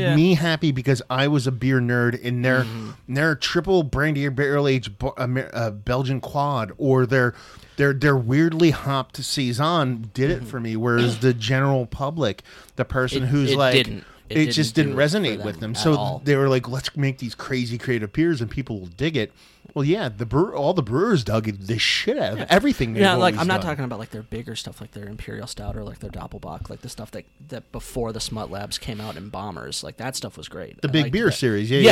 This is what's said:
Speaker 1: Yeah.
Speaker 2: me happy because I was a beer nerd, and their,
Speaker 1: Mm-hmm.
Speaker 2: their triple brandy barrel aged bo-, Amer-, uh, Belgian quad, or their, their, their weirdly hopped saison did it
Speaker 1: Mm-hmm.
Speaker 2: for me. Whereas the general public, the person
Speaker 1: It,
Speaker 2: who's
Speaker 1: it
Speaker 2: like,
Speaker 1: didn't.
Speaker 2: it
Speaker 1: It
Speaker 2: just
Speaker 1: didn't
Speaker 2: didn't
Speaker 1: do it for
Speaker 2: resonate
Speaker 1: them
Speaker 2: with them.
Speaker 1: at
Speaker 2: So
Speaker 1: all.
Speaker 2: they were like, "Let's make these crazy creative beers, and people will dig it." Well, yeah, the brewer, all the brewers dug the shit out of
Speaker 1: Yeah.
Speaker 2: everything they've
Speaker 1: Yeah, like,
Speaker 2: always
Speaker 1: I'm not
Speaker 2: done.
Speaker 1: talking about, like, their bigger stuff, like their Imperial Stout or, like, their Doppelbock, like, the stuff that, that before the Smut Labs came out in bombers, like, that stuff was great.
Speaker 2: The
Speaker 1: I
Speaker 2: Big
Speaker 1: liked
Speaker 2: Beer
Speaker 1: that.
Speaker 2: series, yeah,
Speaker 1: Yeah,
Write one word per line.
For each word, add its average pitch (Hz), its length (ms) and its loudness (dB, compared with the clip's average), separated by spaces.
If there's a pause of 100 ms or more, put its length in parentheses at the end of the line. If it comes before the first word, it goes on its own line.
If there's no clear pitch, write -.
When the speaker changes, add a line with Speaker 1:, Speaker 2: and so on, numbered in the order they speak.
Speaker 1:
Yeah. 143 120 4
Speaker 2:
me 170 200 6
happy 160 360 2
because 131 380 0
I 135 200 2
was 143 180 2
a 135 60 0
beer 127 280 2
nerd, 120 440 2
and 123 200 -2
their, 127 180 4
Speaker 1:
Mm-hmm. 113 520 -8
Speaker 2:
their 151 200 2
triple 175 480 2
brandy 143 460 0
barrel 143 400 2
aged 120 300 0
bo-, 135 200 -4
Amer-, 127 340 -2
uh, 117 180 -2
Belgian 127 500 -2
quad, 139 560 -2
or 131 300 4
their, 123 280 4 (420)
their, 143 160 4
their 139 240 4
weirdly 156 540 4
hopped 135 540 -4
saison 127 880 0
did 135 180 2
it 175 100 -2
Speaker 1:
Mm-hmm. 120 80 -10
Speaker 2:
for 123 120 -8
me. 113 160 -4
Whereas 120 440 2
the 127 120 4
general 131 540 0
public, 139 560 -4 (340)
the 127 80 -2
person 131 400 0
Speaker 1:
It, - 40 0
Speaker 2:
who's 139 240 2
Speaker 1:
it 139 40 4
Speaker 2:
like, 131 180 4
Speaker 1:
didn't. 110 300 0 (240)
Speaker 2:
it - 80 -4
Speaker 1:
It 151 160 4
Speaker 2:
just 147 220 0
Speaker 1:
didn't 147 180 4
Speaker 2:
didn't 131 40 -2
Speaker 1:
do 135 60 4
it 147 80 4
for 190 80 0
Speaker 2:
resonate 131 200 0
Speaker 1:
them 104 80 -6
Speaker 2:
with 85 140 -6
them. 110 120 -6
Speaker 1:
at 120 60 -4
Speaker 2:
So 156 180 4
Speaker 1:
all. 101 280 -4
Speaker 2:
they 139 120 4
were 139 120 4
like, 127 200 2
"Let's 127 280 -6
make 135 220 0
these 117 160 -8
crazy 120 440 -4
creative 113 340 -4
beers, 160 280 2
and 110 100 -4
people 123 300 -6
will 92 80 -12
dig 139 280 -2
it." 107 160 -2 (420)
Well, 143 100 0
yeah, 170 240 2
the 107 160 -6
brewer, 139 300 2
all 147 180 2
the 170 120 2
brewers 147 400 2
dug 110 220 0
the 101 320 -4
shit - 380 0
out 113 180 -2
of - 40 -6
Speaker 1:
Yeah. 165 100 -6
Speaker 2:
everything 185 440 2
they've 202 100 2
Speaker 1:
Yeah, 185 120 6
like, - 200 4
Speaker 2:
always 110 60 -4
Speaker 1:
I'm 170 80 2
not 185 120 2
Speaker 2:
done. 180 100 -4
Speaker 1:
talking 139 140 -4
about, 120 140 -6
like, 113 120 -12
their 110 120 -12
bigger 113 320 -10
stuff, - 260 -12
like 107 120 -16
their 101 160 -14
Imperial 107 400 -12
Stout 104 280 -8
or, 110 60 -8
like, - 160 -12
their 104 120 -12
Doppelbock, - 600 -12
like, - 120 -14
the 123 60 -14
stuff 107 220 -14
that, 95 140 -14 (240)
that 117 240 -16
before 117 400 -6
the 107 80 -8
Smut 107 320 -8
Labs 101 260 -8
came 107 220 -10
out 104 160 -10
in 98 140 -14
bombers, 87 520 -10
like, 78 140 -16
that 131 180 -10
stuff - 220 -10
was 73 120 -14
great. - 320 -14
Speaker 2:
The 151 80 -2
Speaker 1:
I 131 40 0
Speaker 2:
Big 156 140 4
Speaker 1:
liked 131 60 -4
Speaker 2:
Beer 220 140 0
Speaker 1:
that. 160 60 4
Speaker 2:
series, 110 380 0
yeah, 139 100 4
Speaker 1:
Yeah, 185 120 8